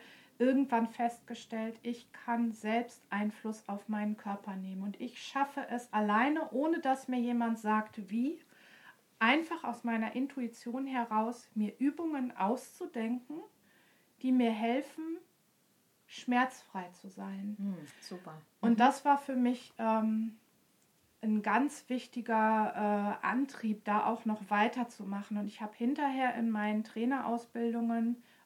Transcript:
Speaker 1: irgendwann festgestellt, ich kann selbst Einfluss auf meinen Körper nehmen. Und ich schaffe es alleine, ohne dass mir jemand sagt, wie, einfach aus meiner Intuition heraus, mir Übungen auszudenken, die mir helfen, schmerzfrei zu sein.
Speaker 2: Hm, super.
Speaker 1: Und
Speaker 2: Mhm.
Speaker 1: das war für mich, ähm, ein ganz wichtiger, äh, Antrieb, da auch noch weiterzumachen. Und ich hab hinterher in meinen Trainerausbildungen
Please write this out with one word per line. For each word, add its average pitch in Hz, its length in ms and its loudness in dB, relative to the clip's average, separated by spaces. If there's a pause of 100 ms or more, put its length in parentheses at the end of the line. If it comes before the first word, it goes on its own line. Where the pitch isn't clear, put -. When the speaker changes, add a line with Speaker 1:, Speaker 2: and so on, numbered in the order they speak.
(380)
Speaker 1:
irgendwann 254 500 4
festgestellt, 226 960 -6
ich 240 300 -8
kann 233 400 -2
selbst 226 560 -2
Einfluss 214 600 -4
auf 202 200 -8
meinen 214 300 -2
Körper 202 380 -8
nehmen. 190 260 -8
Und 202 180 -6
ich - 220 -10
schaffe 277 480 -2
es 240 240 -6
alleine, 240 560 2
ohne 311 300 0
dass 262 280 0
mir 254 120 0
jemand 233 380 0
sagt, 214 520 -2
wie, 247 280 -2 (800)
einfach 311 460 2
aus 233 200 -6
meiner 220 300 -2
Intuition 254 720 -4
heraus, 233 680 -2
mir 208 240 0
Übungen 285 580 -2
auszudenken, 240 1000 -4 (840)
die 262 100 2
mir 247 200 6
helfen, 285 640 -2 (880)
schmerzfrei 247 840 -2
zu - 160 -20
sein. 196 500 -8
Speaker 2:
Hm, 196 180 -4 (240)
super. 160 400 -14 (200)
Speaker 1:
Und 233 120 8
Speaker 2:
Mhm. 226 40 4
Speaker 1:
das 262 280 6
war 285 140 6
für 277 180 -4
mich, 247 420 0
ähm, 220 600 2 (840)
ein 214 200 2
ganz 240 460 0
wichtiger, 220 1300 0
äh, - 40 -2
Antrieb, 226 580 -2
da 214 220 2
auch 226 200 0
noch 214 240 -4
weiterzumachen. 208 880 0
Und 208 80 -4
ich - 140 -10
hab 208 140 -8
hinterher 262 600 0
in 233 160 0
meinen 214 340 0
Trainerausbildungen 233 1400 -2 (240)